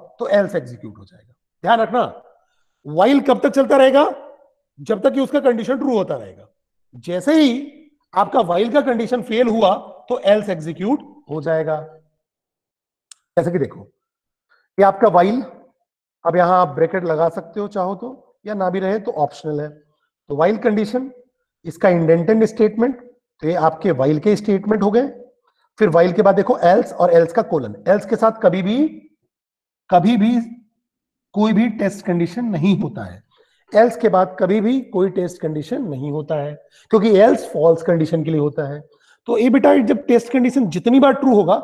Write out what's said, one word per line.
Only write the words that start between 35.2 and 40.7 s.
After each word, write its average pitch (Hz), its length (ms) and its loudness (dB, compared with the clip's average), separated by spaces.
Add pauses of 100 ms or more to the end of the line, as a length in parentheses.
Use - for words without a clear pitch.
कंडीशन 156 400 -6
नहीं 147 280 -8
होता 151 240 -6
है, 147 180 -6 (380)
क्योंकि 220 260 2
else 226 300 4
फॉल्स 165 360 2
कंडीशन 160 420 -2
के 156 60 -4
लिए 156 100 0
होता 147 280 -4
है। 147 120 -12 (480)
तो 233 100 0
ये 240 120 2
बेटा, 285 260 4
जब 262 300 0
टेस्ट 233 260 2
कंडीशन 254 360 0
जितनी 233 320 2